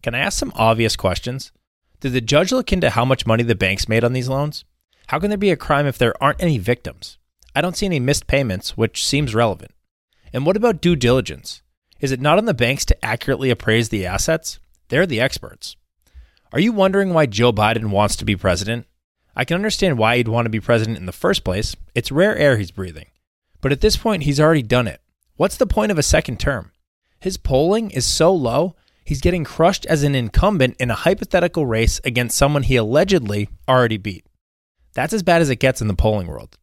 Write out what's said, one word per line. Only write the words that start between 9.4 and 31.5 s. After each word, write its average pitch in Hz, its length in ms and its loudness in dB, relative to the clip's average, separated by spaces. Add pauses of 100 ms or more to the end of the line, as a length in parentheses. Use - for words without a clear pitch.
And 131 140 -4
what 190 100 2
about 220 240 0
due 175 160 2
diligence? 123 680 -2 (360)
Is 135 140 -2
it 127 80 -6
not 151 160 4
on 214 80 0
the 214 80 0
banks 123 320 0
to - 200 2
accurately 127 440 -2
appraise 113 400 0
the 98 160 -4
assets? 98 540 -4 (300)
They're 156 160 2
the 120 160 -2
experts. - 560 -6 (760)
Are 131 80 -2
you 220 140 2
wondering 190 400 2
why 156 120 4
Joe 117 280 2
Biden 107 380 0
wants 101 260 2
to - 80 -8
be 104 100 0
president? 95 520 -2 (460)
I 131 120 -2
can 165 100 -2
understand 190 420 0
why 113 200 2
he'd 117 100 0
want 117 200 0
to - 20 -2
be 110 100 -4
president 113 380 0
in 92 80 -12
the 90 80 -8
first - 320 -2
place. 98 320 -4 (180)
It's - 160 -4
rare 190 240 2
air 139 220 4
he's 98 140 -6
breathing. 85 340 -12 (560)
But 135 100 0
at 143 80 -2
this 214 160 4
point, 196 280 -2
he's 143 180 0
already 151 220 4
done 120 260 0
it. 65 100 -14 (380)
What's 180 180 0
the 254 100 2
point 214 280 0
of 165 40 0
a 143 60 0
second 151 380 -2
term? 131 320 -6 (480)
His 190 160 -6
polling 180 540 0
is 123 140 -4
so 170 280 4
low, 147 420 0 (300)
he's 143 160 -4
getting 170 240 0
crushed - 400 0
as 147 180 0
an 143 100 2
incumbent 131 640 2
in 120 140 -2
a 104 40 0
hypothetical 175 680 0